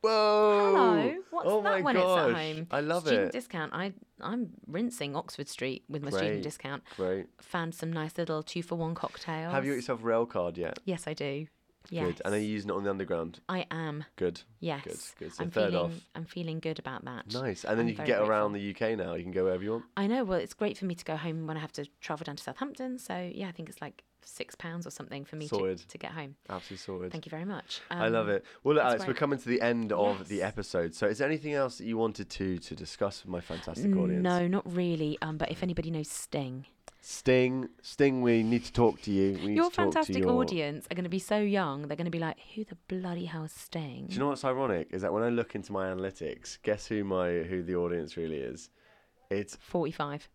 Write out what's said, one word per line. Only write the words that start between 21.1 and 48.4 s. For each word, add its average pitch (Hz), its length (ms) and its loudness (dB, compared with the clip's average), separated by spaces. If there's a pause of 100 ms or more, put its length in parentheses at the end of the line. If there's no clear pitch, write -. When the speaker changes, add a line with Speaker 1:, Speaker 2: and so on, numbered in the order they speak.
Speaker 2:
home 160 300 -4
when 156 120 -4
I - 20 -6
have 151 120 -10
to 147 120 -8 (160)
travel 156 240 -6
down 143 120 -8
to - 60 -14
Southampton. 254 560 -8
So, 180 360 -6
yeah, 196 140 -6
I 175 40 -10
think 165 160 -12
it's, - 140 -14
like, - 200 -14 (220)
six - 300 -12
pounds 170 320 -8
or - 40 -10
something 139 360 -12
for - 100 -12
me 156 100 -8
to, 147 80 -6
Speaker 1:
Sorted. 95 320 0
Speaker 2:
to - 120 -16
get - 140 -10
home. 143 240 -10 (120)
Speaker 1:
Absolutely 95 340 -8
sorted. 90 300 -6
Speaker 2:
Thank 160 140 -10
you 160 40 -12
very 160 140 -8
much. - 460 -8
Speaker 1:
I 170 180 2
love 113 200 4
Speaker 2:
Um, 101 80 4
Speaker 1:
it. - 100 -2 (160)
Well, 147 140 6
look, 151 80 8
Speaker 2:
that's 123 100 6
Speaker 1:
Alex, 107 80 0
we're 92 100 -4
Speaker 2:
great. 123 60 0
Speaker 1:
coming 143 220 2
to - 100 -8
the 123 100 4
end 117 320 4
of 101 360 4
the 101 80 -2
Speaker 2:
Yes. 92 120 2
Speaker 1:
episode. 90 460 -2
So - 120 0
is 104 120 2
there 139 100 2
anything 151 240 -2
else 139 240 2
that - 80 -12
you 113 140 -2
wanted 107 320 0
to, 95 300 -2
to - 140 -10
discuss - 480 -4
with 95 80 -12
my 87 120 -4
fantastic 85 520 -2
audience? 180 280 2
Speaker 2:
No, 180 260 4
not 190 160 0 (100)
really. 170 460 0
Um, 156 160 -4
but 156 140 -2
if 160 120 -4
anybody 170 280 -2
knows 156 180 -4
Sting. 131 560 -6 (380)
Speaker 1:
Sting, 127 640 4 (140)
Sting, 135 400 4
we 117 200 6
need 117 220 2
to - 80 -10
talk 117 300 6
to - 80 -4
you. 98 220 4 (100)
We 95 60 -2
need 104 80 2
Speaker 2:
Your 339 120 6
Speaker 1:
to 339 80 -4
talk 196 140 4
to - 20 0
Speaker 2:
fantastic 311 240 2
Speaker 1:
your - 140 4
Speaker 2:
audience 165 600 2
are 190 40 -2
gonna 180 160 -2
be 190 80 2
so 202 200 0
young. 190 480 2
They're 151 120 -4
gonna 170 100 0
be 165 100 -2
like, 165 200 -2 (160)
"Who 214 100 -6
the 175 140 -16 (100)
bloody 175 380 -4
hell 160 180 -6
is 156 80 -10
Sting?" 135 560 -8
Speaker 1:
Do - 60 -8
you 110 60 0
know 143 80 2
what's 135 140 -2
ironic? 127 480 0
Is 92 120 -4
that 90 100 0
when 104 100 2
I 120 60 2
look 117 260 0
into 101 160 -6
my 95 180 -2
analytics, 92 720 -6
guess 104 240 0
who 107 180 0
my, 90 380 2
who 90 200 -2
the 87 140 0
audience 87 400 0
really 80 220 -2
is? 64 320 -8 (580)